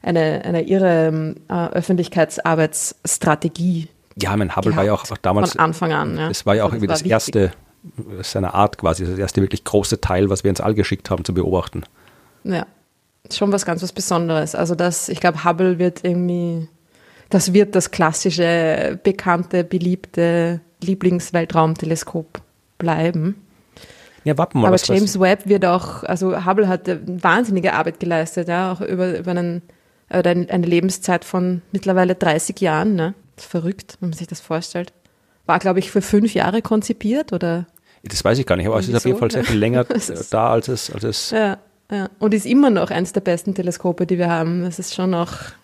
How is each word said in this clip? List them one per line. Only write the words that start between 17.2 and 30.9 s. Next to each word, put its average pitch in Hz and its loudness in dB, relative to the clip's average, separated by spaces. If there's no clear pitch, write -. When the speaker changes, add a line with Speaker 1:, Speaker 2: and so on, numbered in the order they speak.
Speaker 1:
das 185 2
wird 202 4
das 180 2
klassische, 170 0
bekannte, 190 0
beliebte 170 0
Lieblingsweltraumteleskop 165 -2
bleiben. 165 0
Speaker 2:
Ja, 147 2
warten 165 0
wir 117 4
mal, 208 6
Speaker 1:
Aber 185 6
Speaker 2:
was, 185 4
was 190 4
Speaker 1:
James 202 2
Webb 190 4
wird 196 4
auch, 180 0
also 185 -2
Hubble 196 4
hat, 185 -2
äh, 175 -2
wahnsinnige 185 2
Arbeit 156 -2
geleistet, 165 -2
ja, 180 0
auch 180 -6
über, 180 -2
über 175 -6
einen, 175 -2
äh, 185 2
ein, 175 2
eine 180 0
Lebenszeit 175 0